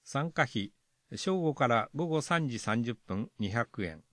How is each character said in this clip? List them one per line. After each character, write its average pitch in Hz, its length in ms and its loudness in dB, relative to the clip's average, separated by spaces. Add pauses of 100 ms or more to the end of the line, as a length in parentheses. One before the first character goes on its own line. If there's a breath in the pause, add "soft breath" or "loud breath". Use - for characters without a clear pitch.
参 156 240 -2
加 - 120 2
費、 101 280 -2 (440)
正 190 260 0
午 156 140 2
か 135 120 4
ら 117 280 4
午 160 100 -2
後 156 160 0
三 165 260 0
時 117 120 -4
三 113 240 0
十 117 100 -2
分 104 460 -6
二 104 100 0
百 110 360 -2
円。 80 280 -8